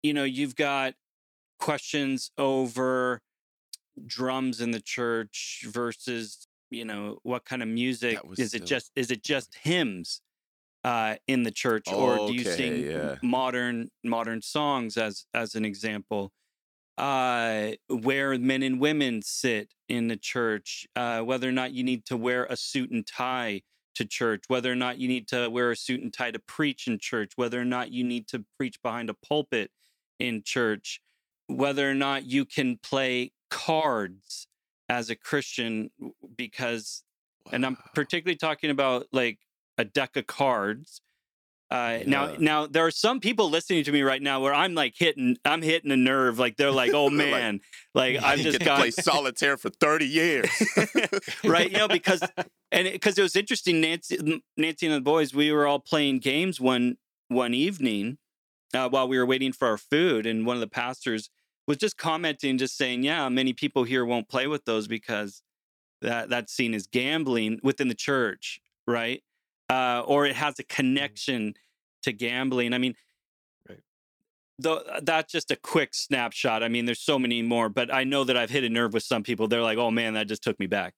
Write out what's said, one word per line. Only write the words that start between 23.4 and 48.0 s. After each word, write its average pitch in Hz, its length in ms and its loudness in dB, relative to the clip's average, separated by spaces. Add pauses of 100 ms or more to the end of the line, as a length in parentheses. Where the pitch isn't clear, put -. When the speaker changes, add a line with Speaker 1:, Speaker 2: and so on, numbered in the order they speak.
Speaker 1:
to 117 100 -2
church, 110 420 -2
whether 127 240 0
or 123 40 -2
not 123 240 -2
you 127 80 -2
need 123 200 -2
to 120 220 -2
wear 120 220 0
a 113 40 -2
suit - 260 -4
and 123 120 -10
tie 120 180 -4
to 123 80 -10
preach - 480 -4
in 110 120 -2
church, 107 360 -4
whether 123 240 -2
or 123 60 -4
not 123 260 -4
you 123 120 -4
need 120 240 -4
to 113 180 -8 (120)
preach 127 240 -6
behind 117 280 -4
a 104 40 -6
pulpit 135 580 -2 (480)
in 117 240 -2
church, 110 580 -2 (460)
whether 139 420 0
or 135 60 0
not 139 300 -2
you 131 200 0
can 127 320 -2
play 127 540 -2 (180)
cards 117 1000 -2 (400)
as 120 220 -2
a 113 60 -4
Christian, 113 760 -4 (100)
w-, - 140 -14 (220)
because, 117 680 -6 (480)
and 127 140 0
I'm 131 100 -2
Speaker 2:
Wow. - 180 -20
Speaker 1:
particularly 165 440 -2
talking 156 320 -2
about, 135 420 2
like, 123 280 0 (380)
a 120 60 0
deck 127 320 -2
of 131 120 -2
cards. 120 760 0 (720)
Uh, 117 340 0
now, 139 240 2
Speaker 2:
Yeah. - 80 -10
Speaker 1:
now 151 300 2
there 160 180 4
are 160 60 4
some 247 280 0
people 208 300 2
listening 165 360 2
to 143 60 0
me 143 120 4
right 135 180 2
now 139 180 0
where 139 140 2
I'm, 170 220 2
like, 139 220 2
hitting, 135 460 2
I'm 156 200 2
hitting 156 280 2
a 135 60 6
nerve. 127 420 4
Like, 120 180 2
they're 139 140 6
like, 131 220 4
"Oh, 143 160 6
Speaker 2:
<laughs> - 20 4
Like, 147 60 2
Speaker 1:
man, 127 440 2 (340)
like, 127 220 4